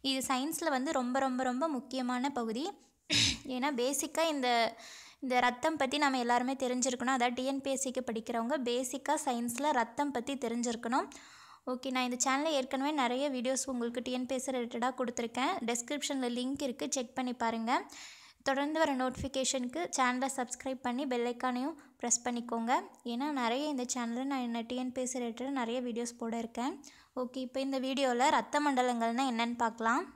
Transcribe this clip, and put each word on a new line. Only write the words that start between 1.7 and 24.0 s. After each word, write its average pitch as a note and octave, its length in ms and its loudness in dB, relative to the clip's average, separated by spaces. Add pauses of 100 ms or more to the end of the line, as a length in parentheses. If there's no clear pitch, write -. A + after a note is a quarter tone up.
பகுதி. B3 400 -2 (760)
ஏன்னா B3+ 300 0
பேசிக்கா C#4+ 520 0
இந்த, B3 500 2 (420)
இந்த B3+ 200 2
ரத்தம் B3 360 2
பத்தி C#4 220 2
நாம C4+ 200 4
எல்லாருமே B3 360 2
தெரிஞ்சிருக்கணும். B3+ 640 0
அதாவது A#3+ 180 2
டி B3+ 100 -2
என் C#4 160 0
பி C4+ 100 -2
எஸ் C4 180 0
சிக்கு B3+ 140 -2 (100)
படிக்கிறவங்க A#3 520 -2
பேசிக்கா B3+ 600 0
சயின்ஸ்ல A#3+ 460 0
ரத்தம் C4 400 0
பத்தி C4 240 -2
தெரிஞ்சிருக்கணும். A#3+ 720 0 (580)
ஓகே, B3+ 240 -4
நான் B3+ 200 0
இந்த B3 60 -2
சேனல்ல C4+ 280 2
ஏற்கனவே C#4 460 2
நிறைய C4+ 400 2
வீடியோஸ் B3+ 360 0
உங்களுக்கு A#3+ 340 -2
டி B3 120 -4
என் B3+ 140 -2
பி C4+ 80 -2
எஸ் B3+ 100 -2
சி C4+ 80 -2
ரிலேட்டடாக A#3+ 460 0
கொடுத்துருக்கேன். B3 540 0 (140)
டிஸ்கிரிப்ஷன்ல B3 640 -2
லிங்க் B3+ 320 -2
இருக்கு, C4 280 -2
செக் B3 240 -2
பண்ணி B3 180 -2
பாருங்க. A3+ 580 0 (520)
தொடர்ந்து C#4+ 360 2
வர D4+ 180 4
நோட்டிஃபிகேஷனுக்கு B3+ 840 -2 (160)
சேனலை B3+ 400 2
சப்ஸ்கிரைப் B3+ 460 -4
பண்ணி B3 240 -2
பெல் A#3+ 200 0
ஐக்கானையும் B3 480 -2 (240)
ப்ரெஸ் - 260 -2
பண்ணிக்கோங்க. A#3+ 480 -2 (320)
ஏன்னா B3 260 -2
நிறைய C4 380 0
இந்த C4 160 -2 (100)
சேனல்ல A#3+ 300 -2